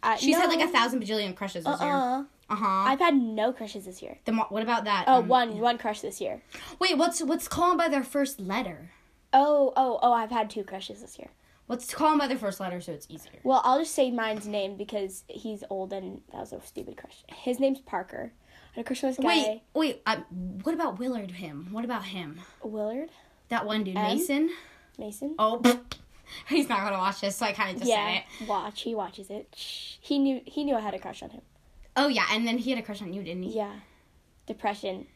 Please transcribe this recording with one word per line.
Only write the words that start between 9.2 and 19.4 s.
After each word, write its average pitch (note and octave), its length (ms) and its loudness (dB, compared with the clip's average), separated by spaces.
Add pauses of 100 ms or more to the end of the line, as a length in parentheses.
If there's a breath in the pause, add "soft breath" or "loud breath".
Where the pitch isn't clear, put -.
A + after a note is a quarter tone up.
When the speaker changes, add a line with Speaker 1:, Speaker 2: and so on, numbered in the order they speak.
Speaker 1:
Oh, C#4 400 6
oh, C4 280 4
oh, A#3+ 100 6
I've A3 160 2
had A3 220 0
two G#3 120 -6
crushes G3 380 -12
this - 160 -20
year. - 120 -18 (380 soft breath)
Speaker 2:
Let's A#3+ 240 -6
call D#4 200 4
'em D4+ 80 6
by C#4 80 2
their B3+ 100 -2
first G3 220 -4
letter F3+ 220 -4
so F3 100 -10
it's D3 180 -12
easier. - 220 -18 (120)
Speaker 1:
Well, B3+ 200 6
I'll C4 160 6
just D#4+ 160 -2
say C4 160 4
mine's A3 340 -2
name G3+ 320 -4
because G3+ 500 -6
he's G#3+ 440 -10
old F#3+ 200 -6
and F#3+ 300 -10 (100)
that - 100 -12
was G#3 120 -12
a - 80 -12
stupid - 360 -14
crush. - 320 -20
His B3 300 -4
name's C4+ 200 2
Parker. - 520 -8 (200)
I - 240 -20
had A#3+ 60 -8
a - 20 -8
crush B3+ 200 -4
on C4+ 60 2
this C4 80 -2
guy. C4+ 80 0
Speaker 2:
Wait, B3+ 360 2 (120)